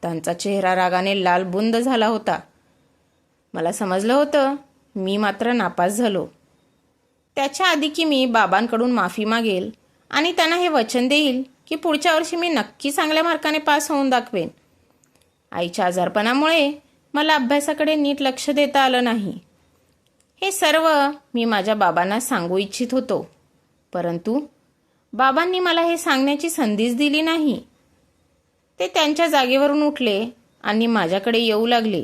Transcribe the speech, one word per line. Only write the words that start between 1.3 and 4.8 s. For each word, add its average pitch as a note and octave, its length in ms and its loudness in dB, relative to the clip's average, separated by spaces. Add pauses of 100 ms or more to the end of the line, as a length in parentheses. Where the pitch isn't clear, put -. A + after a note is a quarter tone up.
बुंद G#3 320 -2
झाला A#3+ 300 2
होता. G#3+ 320 -2 (1160)
मला E3 180 -2
समजलं G#3 420 0
होतं C#4+ 400 2 (400)